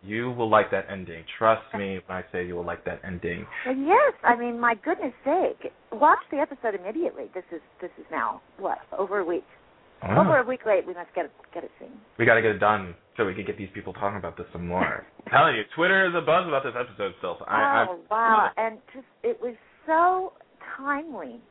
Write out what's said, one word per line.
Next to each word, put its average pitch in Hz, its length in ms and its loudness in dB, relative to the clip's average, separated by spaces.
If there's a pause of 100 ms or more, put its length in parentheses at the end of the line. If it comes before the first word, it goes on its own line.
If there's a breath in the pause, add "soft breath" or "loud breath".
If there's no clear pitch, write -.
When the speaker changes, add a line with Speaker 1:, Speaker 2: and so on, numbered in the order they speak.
Speaker 1:
You 117 260 -4
will 117 180 -2
like 107 200 6
that 98 200 -2
ending. 85 340 -12 (140)
Trust 110 240 4 (100)
me 98 320 -6
when 92 140 -8
I 90 120 -8
say 90 140 -4
you 90 120 -8
will 87 100 -6
like 85 180 -8
that 85 220 -6
ending. 87 400 -6 (180)
Speaker 2:
Well, 254 100 -2
yes. 392 380 4 (100)
I 240 140 4
mean, 240 240 -6
my 240 140 2
goodness 277 400 -4 (100)
sake! - 480 0 (200)
Watch 302 260 6 (120)
the 311 60 -6
episode 269 420 -4
immediately. 208 540 -6
This 180 180 -10
is, 160 120 -12 (180)
this - 180 -10
is 156 120 -18
now, 113 320 -4 (160)
what, 190 180 -4 (220)
over 196 220 -2
a 180 40 -2
week? 165 220 -4 (560)
Speaker 1:
Wow. 101 180 4
Speaker 2:
Over 208 200 6
a 240 60 2
week 247 200 -4
late, 196 200 2
we 185 60 -10
must 175 220 -12
get 175 100 -2
it, 139 60 -12 (240)
get - 100 -10
it - 60 -14 (100)
seen. - 80 -18 (300)
Speaker 1:
We 113 80 4
gotta 113 160 8
get 110 80 4
it 101 80 -2
done 98 360 2 (220)
so 117 80 2
we 95 100 -2
can 98 120 -8
get - 100 -6
these 95 160 -12
people 95 220 -12
talking 101 240 -4
about 87 180 -10
this - 160 -12
some 87 160 -8
more. - 380 -2 (100)
Speaker 2:
<laughs> - 100 -20
Speaker 1:
I'm - 60 -6
telling 143 240 6
you, 107 60 -2 (120)
Twitter 190 320 4
is 175 80 0
a 175 60 0
buzz 165 260 2
about 139 180 -2
this 120 140 -6
episode 101 380 -6
still. 90 220 -8 (100)
I, 220 400 2
Speaker 2:
Oh, 180 100 -8 (120)
Speaker 1:
I 208 40 0
Speaker 2:
wow! 220 440 4
And 220 180 -4 (160)
just, 262 140 -18 (160)
it 233 180 -4
was 233 140 -6 (320)
so 359 480 2 (420)
timely 269 640 -6 (100)